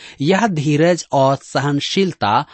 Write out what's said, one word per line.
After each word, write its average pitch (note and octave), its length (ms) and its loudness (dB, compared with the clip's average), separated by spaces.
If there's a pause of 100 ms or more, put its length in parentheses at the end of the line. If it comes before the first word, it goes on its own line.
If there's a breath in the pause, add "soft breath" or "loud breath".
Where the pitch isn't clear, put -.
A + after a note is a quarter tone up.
(220 loud breath)
यह F#3+ 260 0
धीरज D#3 640 0
और C3+ 240 2
सहनशीलता C#3+ 1200 -2